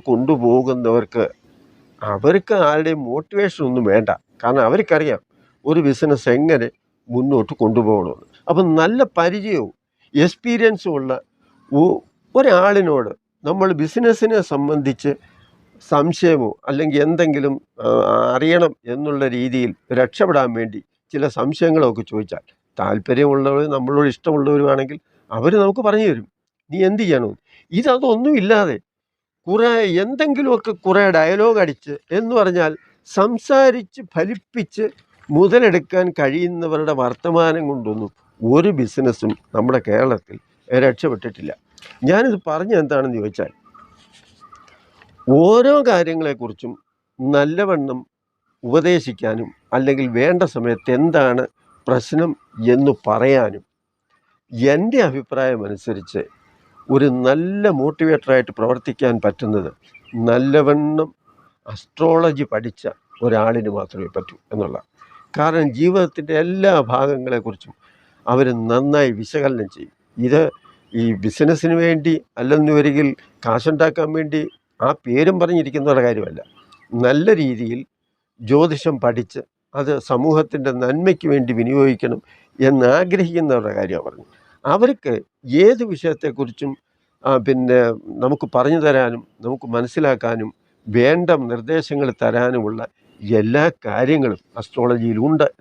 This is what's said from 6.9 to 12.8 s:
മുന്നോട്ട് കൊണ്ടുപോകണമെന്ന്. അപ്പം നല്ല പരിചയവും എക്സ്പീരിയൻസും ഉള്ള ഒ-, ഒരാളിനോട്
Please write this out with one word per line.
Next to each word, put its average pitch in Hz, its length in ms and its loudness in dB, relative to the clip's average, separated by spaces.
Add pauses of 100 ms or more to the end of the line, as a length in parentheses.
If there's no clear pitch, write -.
മുന്നോട്ട് 127 460 0
കൊണ്ടുപോകണമെന്ന്. 107 640 0 (220)
അപ്പം 175 160 2 (140)
നല്ല 226 240 2 (140)
പരിചയവും 180 560 -2 (500)
എക്സ്പീരിയൻസും 220 760 -2
ഉള്ള 131 140 -4 (680)
ഒ-, 180 180 2 (380)
ഒരാളിനോട് 185 760 2 (360)